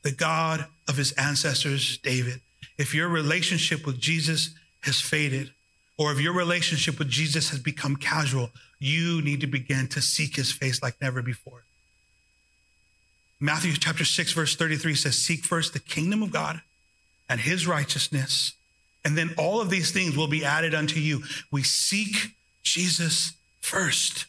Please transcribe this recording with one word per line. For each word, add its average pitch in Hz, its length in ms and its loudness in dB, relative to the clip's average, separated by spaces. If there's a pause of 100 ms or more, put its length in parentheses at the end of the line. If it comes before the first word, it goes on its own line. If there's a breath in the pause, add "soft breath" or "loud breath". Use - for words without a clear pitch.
the 147 100 -2
God 160 540 0 (220)
of 131 100 0
his 139 160 0
ancestors, 139 840 0
David. 127 440 -2 (360 loud breath)
If 139 160 0
your 156 140 2
relationship 165 760 0
with 131 140 -2
Jesus 160 500 0 (320 loud breath)
has 143 180 0
faded, 147 520 0 (460)
or 151 140 2
if 135 80 0
your 165 140 2
relationship 170 680 0
with 151 100 -2
Jesus 143 420 0
has 139 80 -4
become 143 360 -2
casual, 135 560 0 (280 loud breath)
you 165 420 0
need 143 180 -2
to 139 80 -2
begin 131 400 -2
to 139 140 -4
seek - 340 0
his 135 160 0
face 131 320 -2
like 123 180 -4
never 131 200 -2
before. 120 420 -8 (1800)
Matthew 156 340 2
chapter 156 320 0
six, - 260 2
verse 156 240 2
thirty-three 156 400 0
says, 131 220 2
"Seek - 260 0
first 165 300 0
the 127 60 -4
kingdom 196 440 0
of 185 80 -2
God 156 300 -4 (680)
and 120 140 0
his 165 260 0
righteousness, 143 840 0 (500)
and 151 140 2
then 165 200 0
all 180 220 2
of 202 100 0
these 175 220 2
things 180 240 0
will 151 120 2
be 147 180 0
added 156 280 2
unto 156 260 0
you." 147 240 0 (280 loud breath)
We 139 120 0
seek 208 720 0 (280)
Jesus 170 680 0 (260)
first. - 680 0